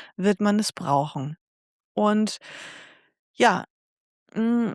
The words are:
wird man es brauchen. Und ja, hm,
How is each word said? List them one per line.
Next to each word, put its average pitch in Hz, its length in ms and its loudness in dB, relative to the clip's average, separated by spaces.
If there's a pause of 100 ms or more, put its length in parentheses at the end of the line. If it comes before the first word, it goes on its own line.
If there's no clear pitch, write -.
(160)
wird 196 240 2
man 208 180 4
es 214 140 -2
brauchen. 147 640 -2 (580)
Und 214 440 0 (960)
ja, 220 300 2 (720)
hm, 233 400 0